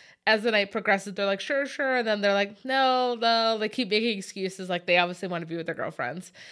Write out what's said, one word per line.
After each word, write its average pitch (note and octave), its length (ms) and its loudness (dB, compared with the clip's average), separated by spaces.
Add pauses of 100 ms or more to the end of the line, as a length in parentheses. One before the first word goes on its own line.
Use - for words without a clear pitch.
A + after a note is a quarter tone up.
(260)
As G#3+ 180 4
the A#3 80 2
night G3+ 200 2
progresses, G3 420 0
they're G3+ 120 -2
like, G3 140 0
"Sure, C#4 260 -2
sure." C4 320 -2
And A3+ 100 0
then G#3 140 0
they're G3+ 120 4
like, G3+ 300 -2
"No, B3+ 520 2
no." A3+ 420 2
They G#3+ 120 -2
keep G3+ 200 -2
making G#3+ 280 0
excuses. F#3 520 -8
Like, F3 160 -2
they F3 120 6
obviously F3+ 300 0
wanna E3+ 180 -4
be E3 100 -6
with E3 100 -6
their E3 100 -4
girlfriends. D3+ 560 -6 (200)